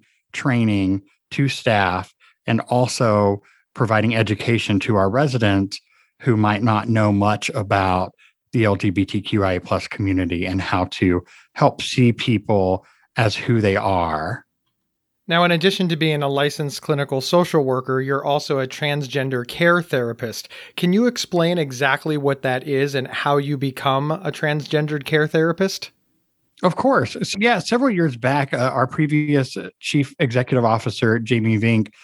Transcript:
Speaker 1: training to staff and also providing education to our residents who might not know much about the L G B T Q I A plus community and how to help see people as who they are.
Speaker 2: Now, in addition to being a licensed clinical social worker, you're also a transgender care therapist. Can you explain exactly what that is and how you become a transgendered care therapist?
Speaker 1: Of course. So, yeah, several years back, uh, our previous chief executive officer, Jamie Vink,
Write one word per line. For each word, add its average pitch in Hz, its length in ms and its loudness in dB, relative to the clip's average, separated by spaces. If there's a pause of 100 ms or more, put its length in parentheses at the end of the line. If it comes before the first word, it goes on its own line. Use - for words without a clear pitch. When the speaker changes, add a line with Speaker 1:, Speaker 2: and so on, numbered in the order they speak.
(340)
Speaker 1:
training 104 680 0 (300)
to 139 160 0
staff 95 680 0 (320)
and 113 160 0
also 104 800 2 (320)
providing 110 420 2
education 107 640 0
to 110 160 0
our 95 120 2
residents 113 720 0 (400)
who 117 160 2
might 104 260 2
not 110 280 0
know 107 240 2
much 101 380 0
about 95 640 0 (380)
the 113 140 2
L 101 100 2
G 101 140 -2
B 95 160 0
T 101 160 -6
Q 104 220 -2
I 95 100 0
A 90 80 -2
plus 92 260 -4
community 92 580 -2
and 92 160 -2
how 90 240 -2
to 90 380 0 (320)
help - 260 0
see 120 300 2
people 101 760 0 (300)
as 110 200 2
who 120 240 0
they 101 160 2
are. 90 720 -2 (840)
Speaker 2:
Now, 170 160 2
in 175 80 2
addition 180 380 0
to 165 60 -2
being 151 280 0
a 139 60 0
licensed 143 520 -2
clinical 139 400 -2
social 170 420 2
worker, 131 360 -2
you're 139 240 -2
also 143 360 0
a 131 80 -2
transgender 135 800 -4
care 170 340 2
therapist. 117 640 -4 (300)
Can 180 160 2
you 226 120 4
explain 175 520 0
exactly 143 600 -2
what 139 260 -2
that 131 240 -2
is 139 280 0
and 131 120 -2
how - 300 0
you 143 200 -2
become 139 540 -2
a 156 200 -6
transgendered 151 760 -2
care 151 220 0
therapist? 165 640 -2 (720)
Speaker 1:
Of 180 120 2
course. 233 460 0
So, - 180 -6
yeah, 226 200 2
several 247 300 0
years 165 280 0
back, 135 360 0
uh, 127 200 0
our 131 140 2
previous 147 680 0 (240)
chief - 400 -2
executive 123 460 0
officer, 113 540 0
Jamie 113 380 2
Vink, 110 340 2 (120)